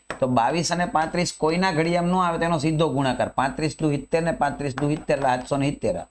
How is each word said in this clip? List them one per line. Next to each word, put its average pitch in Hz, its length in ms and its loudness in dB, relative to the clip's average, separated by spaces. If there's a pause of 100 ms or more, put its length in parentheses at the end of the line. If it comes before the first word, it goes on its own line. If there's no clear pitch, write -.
(180)
તો 131 80 2
બાવીસ 127 460 2
અને 175 140 0
પાંત્રીસ 160 460 0
કોઈના 175 400 0
ઘડિયામાં 175 520 2
ન 175 40 2
આવે 165 100 -2
તો 165 60 0
એનો 170 140 2
સીધો 156 300 2
ગુણાકાર. 131 400 0
પાંત્રીસ 139 500 -2
દુ 156 120 0
સિત્તેર 143 320 0
ને 165 100 0
પાંત્રીસ 143 440 -2
દુ 147 140 0
સિત્તેર 151 260 0
એટલે 135 120 0
આઠસો 127 280 0
ને 139 140 0
સિત્તેર. 90 400 -4